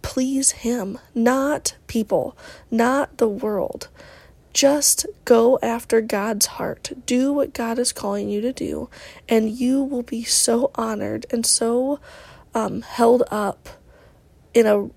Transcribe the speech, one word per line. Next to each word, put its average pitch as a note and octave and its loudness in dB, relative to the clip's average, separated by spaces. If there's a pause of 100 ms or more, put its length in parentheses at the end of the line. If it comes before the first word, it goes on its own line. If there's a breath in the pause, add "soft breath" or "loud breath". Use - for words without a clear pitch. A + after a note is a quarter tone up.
please C4+ -2
him, A#3 -4 (160)
not C4+ 0 (100)
people, G3+ -2 (340 loud breath)
not B3 0
the A3+ 2
world. G#3 -4 (640 loud breath)
Just C#4 2 (180)
go A#3 6
after A#3 0
God's G#3+ -2
heart. - -10 (140)
Do C4 0
what C#4+ -2
God A#3 -4
is B3 -2
calling G3+ -6
you G#3 -2
to B3 -4
do, - -8 (380 loud breath)
and A3 2
you B3+ 0
will C4 -4
be A#3 -8
so A#3+ 2
honored A3 -6
and A#3 -2
so, B3 0 (540 loud breath)
um, A3+ -2
held A#3+ 4
up G#3 -4 (840 soft breath)
in A#3 6
a G#3 2